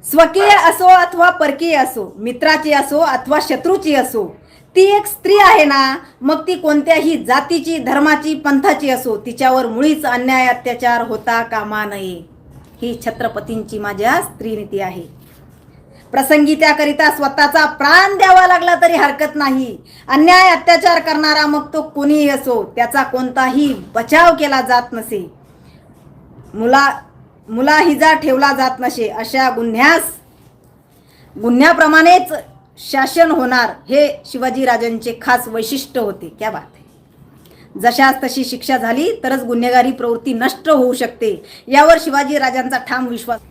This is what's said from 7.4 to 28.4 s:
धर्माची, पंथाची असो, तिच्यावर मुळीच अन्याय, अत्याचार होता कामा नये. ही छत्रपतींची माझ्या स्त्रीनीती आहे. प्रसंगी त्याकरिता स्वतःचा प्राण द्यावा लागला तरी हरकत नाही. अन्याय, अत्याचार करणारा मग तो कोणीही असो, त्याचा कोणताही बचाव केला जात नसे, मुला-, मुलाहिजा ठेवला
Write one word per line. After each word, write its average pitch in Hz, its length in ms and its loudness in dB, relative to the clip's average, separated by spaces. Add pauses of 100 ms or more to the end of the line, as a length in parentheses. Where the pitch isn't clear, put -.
धर्माची, 294 580 -2
पंथाची 285 540 0
असो, 254 280 -4
तिच्यावर 254 500 0
मुळीच 285 380 -2
अन्याय, 254 420 0
अत्याचार 240 540 -2
होता 226 400 -4
कामा 214 440 -6
नये. 190 520 -14 (440)
ही 240 240 -8
छत्रपतींची 220 760 -8
माझ्या 208 420 -2
स्त्रीनीती 208 580 -10
आहे. 185 220 -8 (1080)
प्रसंगी 294 440 2
त्याकरिता 302 560 0
स्वतःचा 294 540 0
प्राण 339 520 2
द्यावा 370 300 6
लागला 349 280 2
तरी 339 180 0
हरकत 302 420 -2
नाही. 262 420 -4 (300)
अन्याय, 349 480 6
अत्याचार 339 440 2
करणारा 302 460 0
मग 294 280 -2
तो 311 80 -2
कोणीही 294 480 0
असो, 254 460 -4
त्याचा 240 280 -2
कोणताही 254 680 -2 (220)
बचाव 311 440 4
केला 277 220 0
जात 247 320 -2
नसे, 214 380 -10 (1200)
मुला-, 262 460 2 (500)
मुलाहिजा 302 640 2
ठेवला 277 400 0